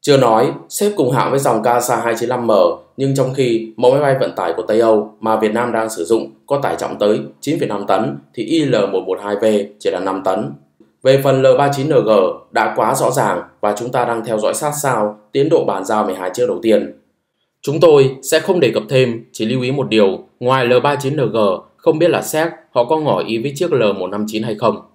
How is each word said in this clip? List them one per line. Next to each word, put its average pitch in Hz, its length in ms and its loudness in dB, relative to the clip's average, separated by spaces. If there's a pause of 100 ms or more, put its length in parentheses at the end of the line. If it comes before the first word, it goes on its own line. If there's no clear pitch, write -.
Chưa 143 160 4
nói, 123 360 4 (160)
xếp 208 280 -2
cùng 127 160 0
hạng 117 180 0
với 135 80 0
dòng 120 240 0
K 120 200 2
S - 80 -4
A 120 60 2
hai 117 220 -2
chín 117 100 -4
lăm 123 180 -4
M, 113 40 0 (460)
nhưng 135 180 0
trong 135 200 0
khi 113 420 -2
mẫu 123 140 4
máy 139 100 2
bay 139 200 2
vận 95 160 -2
tải 87 200 -4
của - 60 -6
Tây 110 180 0
Âu 110 400 2
mà 110 160 0
Việt 110 160 0
Nam 120 200 -2
đang 113 180 -2
sử 87 140 -6
dụng 110 260 -2 (160)
có 139 160 -2
tải 85 160 -4
trọng - 200 -8
tới 104 220 0 (200)
chín 147 180 -4
phẩy 127 100 -4
năm 101 200 -6
tấn, 139 300 0 (160)
thì 113 100 -8
I 156 200 0
L 127 100 0 (180)
một 95 140 0
một 92 160 -4
hai 104 140 -4
V 113 80 -4 (340)
chỉ 98 120 -2
là 92 100 -4
năm 95 240 -4
tấn. 95 280 -2 (500)
Về 135 220 4
phần 135 180 2
L 135 40 4 (120)
ba 139 180 2
chín 135 120 -4
N 156 40 2 (120)
G 107 60 0 (400)
đã 110 260 0
quá 123 180 0
rõ 135 160 0
ràng 104 320 0 (180)
và 104 180 0
chúng 120 140 -8
ta 123 120 0
đang 113 200 -4
theo 110 140 -2
dõi 104 160 0
sát 151 180 -4 (100)
sao 110 360 -2 (140)
tiến 143 160 0
độ 160 160 2
bàn 98 200 -4
giao 107 200 0
mười 95 100 -4
hai 92 200 -6
chiếc 123 140 0
đầu 90 140 -2
tiên. 104 380 0 (640)
Chúng 139 180 -2
tôi 143 420 6
sẽ 156 180 0
không 180 200 0
đề 123 140 4
cập 107 140 -2
thêm, 120 440 0
chỉ 110 140 -6
lưu 127 160 -2
ý 123 100 -2
một 135 160 -4
điều, 98 300 2 (220)
ngoài 127 260 0
L 120 60 2 (100)
ba 143 140 2
chín 135 200 -4
N 117 160 0
G, 110 40 -2 (400)
không 156 220 0
biết 170 120 4
là 101 120 0
Séc 160 260 -2 (220)
họ 120 140 0
có 156 120 0
ngỏ 127 300 0
ý 113 120 -4
với 135 180 -4
chiếc 170 160 -2
L 127 100 2 (160)
một 92 80 -4
năm 104 220 -4
chín 107 140 -6
hay 113 120 -4
không. 107 220 0 (180)